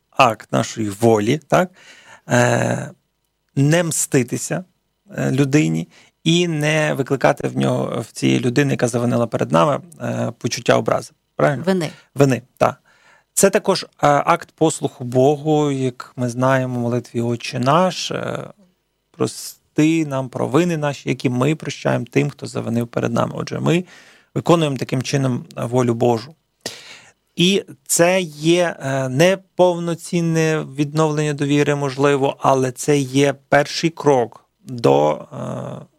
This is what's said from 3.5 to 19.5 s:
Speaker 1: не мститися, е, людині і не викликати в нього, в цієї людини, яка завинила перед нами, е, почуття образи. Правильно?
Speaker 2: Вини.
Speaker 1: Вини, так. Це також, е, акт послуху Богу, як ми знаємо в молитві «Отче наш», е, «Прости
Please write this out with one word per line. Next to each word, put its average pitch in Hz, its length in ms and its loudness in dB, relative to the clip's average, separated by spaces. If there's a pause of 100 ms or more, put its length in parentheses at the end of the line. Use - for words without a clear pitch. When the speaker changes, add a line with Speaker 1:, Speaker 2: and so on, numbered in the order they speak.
Speaker 1:
не 151 280 4
мститися, 143 800 -2 (540)
е, 139 120 -2
людині 151 580 0 (360)
і 170 240 4
не 151 460 0
викликати 135 540 0
в 127 80 -8
нього, 131 520 -2
в - 40 -20
цієї 131 280 0
людини, 131 320 2
яка 127 160 0
завинила 120 380 0
перед 123 260 -4
нами, 151 280 2 (200)
е, 120 380 -6
почуття 123 380 0
образи. 120 340 -2 (260)
Правильно? 147 300 0
Speaker 2:
Вини. 180 240 0 (240)
Speaker 1:
Вини, 131 280 2 (140)
так. - 240 0 (540)
Це 196 160 4
також, 196 340 0
е, - 40 -18 (200)
акт 147 460 2
послуху - 500 -2
Богу, 143 680 2
як 131 460 -6
ми 123 120 -2
знаємо 127 500 0
в 120 40 -4
молитві 120 380 -4
«Отче 120 380 -4
наш», 160 520 0
е, 127 400 -8 (600)
«Прости - 960 -2